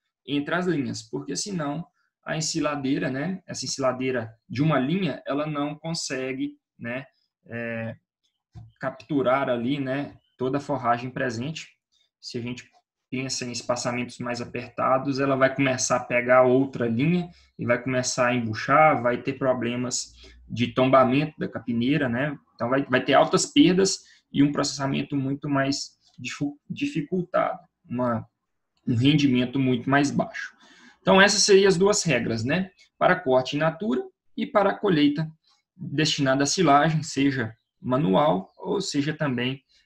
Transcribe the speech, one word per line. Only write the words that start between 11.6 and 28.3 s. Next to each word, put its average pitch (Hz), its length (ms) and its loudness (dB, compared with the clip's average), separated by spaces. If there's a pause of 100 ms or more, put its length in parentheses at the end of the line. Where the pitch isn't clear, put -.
Se - 200 -12
a - 20 -8
gente 120 260 -10 (440)
pensa 131 320 -6
em 120 80 -8
espaçamentos 123 680 -4
mais 123 200 -6
apertados, 127 800 -2
ela 139 160 0
vai 131 200 2
começar 131 400 0
a 120 80 -2
pegar 127 400 4
outra 127 440 2
linha 160 400 0 (300)
e 110 80 -8
vai 120 160 0
começar 127 460 -2
a 123 80 2
embuchar, 127 680 4
vai 120 180 0
ter 135 140 -4
problemas 123 800 -4 (340)
de 117 200 -2
tombamento 131 720 4
da 135 80 -4
capineira, 127 600 -2
né? 139 300 -4 (160)
Então, 117 160 -6
vai, 139 160 2
vai - 180 2
ter 139 120 4
altas - 320 4
perdas 180 540 4 (300)
e 139 120 4
um 147 80 4
processamento 143 640 -4
muito 139 340 -4
mais 139 480 -2 (220)
difu-, 143 400 -8 (100)
dificultado, - 880 -4 (240)
uma, 120 400 -4 (640)